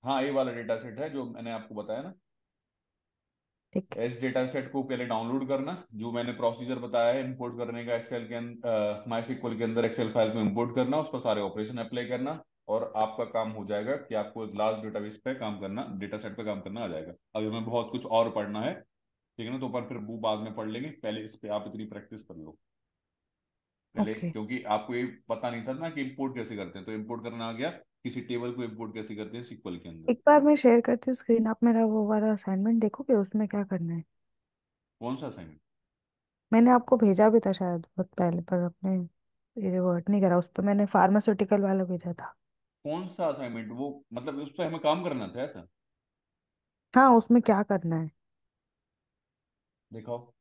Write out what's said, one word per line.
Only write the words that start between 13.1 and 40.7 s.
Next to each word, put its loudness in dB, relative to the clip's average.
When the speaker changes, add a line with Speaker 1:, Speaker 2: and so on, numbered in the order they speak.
Speaker 1:
काम -2
हो -10
जाएगा -2
कि -8
आपको -4
लार्ज 0
database -8
पे -2
काम -6
करना, -6
data -8
set -10
पे -8
काम -4
करना -8
आ -6
जाएगा। -8
अभी -2
हमें -4
बहुत -2
कुछ -6
और 2
पढ़ना -4
है, -2
ठीक -16
है -6
ना, -6
तो -6
अपन -4
फिर -10
वो -10
बाद 0
में -8
पढ़ -6
लेंगे, -6
पहले -4
इस -16
पे -12
आप -2
इतनी -10
practice -14
कर -20
लो -16
पहले, 0
Speaker 2:
ओके। -4
Speaker 1:
क्योंकि -6
आपको -2
ये 0
पता -2
नहीं -6
था -4
ना -6
कि -6
import -6
कैसे -6
करते -8
हैं, -14
तो -8
इंपोर्ट -8
करना -6
आ -6
गया, -4
किसी -6
टेबल -4
को -6
import -8
कैसे -8
करते -8
हैं -10
सीक्वल -10
के -14
अंदर। -4
Speaker 2:
एक 0
बार 10
मैं 6
share 6
करती 0
हूँ -2
screen, 2
आप 0
मेरा 6
वो 2
वाला 2
assignment 2
देखोगे, 2
उसमें 2
क्या -2
करना -2
है? -4
Speaker 1:
कौन -2
सा -6
assignment? -12
Speaker 2:
मैंने 8
आपको 6
भेजा 8
भी 8
था 0
शायद -2
बहुत -6
पहले, 2
पर 0
आपने -2
ये -2
revert 2
नहीं 4
करा। 6
उस 2
पर 0
मैंने 4